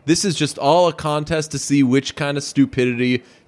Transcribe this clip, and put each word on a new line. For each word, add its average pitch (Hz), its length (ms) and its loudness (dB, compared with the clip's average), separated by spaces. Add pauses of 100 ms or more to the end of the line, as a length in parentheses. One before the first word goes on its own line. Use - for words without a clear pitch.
This 170 180 0
is 185 120 0
just 147 220 -4
all 170 300 4
a 160 40 -2
contest 151 580 -4
to 139 80 -8
see 143 240 2
which 131 340 0
kind 143 220 -4
of 139 60 -8
stupidity 123 800 0 (260)